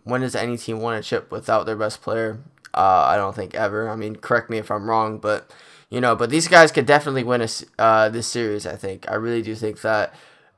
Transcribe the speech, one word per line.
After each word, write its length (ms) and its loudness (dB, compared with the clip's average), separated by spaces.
when 180 -4
does 140 -6
any 220 -2
team 240 -8
win 140 -4
a 80 -8
chip 280 -6
without 340 -2
their 100 -4
best 260 -6
player? 420 -4
Uh, 340 4
I 100 4
don't 180 -2
think 180 -10
ever. 340 -4
I 80 -8
mean, 200 -8
correct 340 -2
me 80 -4
if 140 -6
I'm 180 -4
wrong, 300 -2
but, 320 -4
you 100 -4
know, 140 2
but 160 -2
these 160 0
guys 240 10
could 160 0
definitely 360 2
win 180 0
a 40 0
s-, 200 -8
uh, 320 4
this 180 -6
series, 380 -4
I 100 -8
think. 340 -10
I 60 -4
really 280 -2
do 100 -8
think 280 -8
that. 340 -2